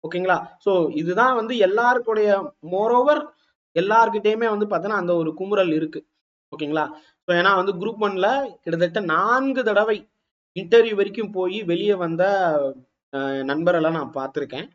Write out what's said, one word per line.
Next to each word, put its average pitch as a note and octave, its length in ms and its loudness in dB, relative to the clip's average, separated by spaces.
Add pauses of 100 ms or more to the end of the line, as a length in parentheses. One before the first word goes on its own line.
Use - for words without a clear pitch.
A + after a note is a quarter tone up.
ஓகேங்களா? F3+ 340 -2 (200)
So G3+ 140 0 (220)
இதுதான் F3+ 400 0
வந்து A3+ 240 -4
எல்லாருக்குடைய, A3 720 2 (360)
moreover A#3+ 520 2 (580)
எல்லார்கிட்டயுமே G#3+ 720 2
வந்து G#3 180 0
பாத்தீங்கன்னா G3+ 360 -2
அந்த F3 120 0
ஒரு D#3+ 200 0
குமுறல் F#3+ 380 0
இருக்கு. D#3 280 -4 (520)
ஓகேங்களா? D3+ 320 -4 (340)
So - 160 -10
ஏன்னா F#3 200 4
வந்து F#3+ 180 0
குரூப் G#3+ 300 -6
ஒன்ல G3 240 0 (320)
கிட்டத்தட்ட E3+ 480 -2
நான்கு B3 580 0
தடவை G#3+ 320 2 (600)
இன்டர்வியூ G#3+ 380 4
வரைக்கும் G3+ 380 -2
போய் F#3 300 -2
வெளியே F#3+ 320 0
வந்த, E3+ 280 -2 (920)
அஹ், C3+ 320 -4
நண்பரெல்லாம் E3 540 0
நான் C3 160 -8
பார்த்திருக்கேன். C3+ 600 -8